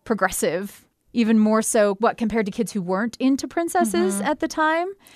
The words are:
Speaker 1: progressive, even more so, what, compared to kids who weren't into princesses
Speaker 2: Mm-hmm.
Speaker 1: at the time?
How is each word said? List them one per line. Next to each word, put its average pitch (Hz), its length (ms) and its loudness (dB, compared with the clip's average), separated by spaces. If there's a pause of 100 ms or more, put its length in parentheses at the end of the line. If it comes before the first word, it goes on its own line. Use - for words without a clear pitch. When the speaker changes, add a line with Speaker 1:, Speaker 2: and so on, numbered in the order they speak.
Speaker 1:
progressive, 190 800 -2 (280)
even 226 240 4
more 214 240 4
so, 208 340 2
what, 220 220 0
compared 220 280 -2
to 202 60 -6
kids 208 200 -4
who 202 100 -4
weren't 190 360 -4
into 269 300 0
princesses 339 680 0
Speaker 2:
Mm-hmm. 202 100 -4
Speaker 1:
at 294 140 -2
the 320 80 -2
time? 320 400 0 (280)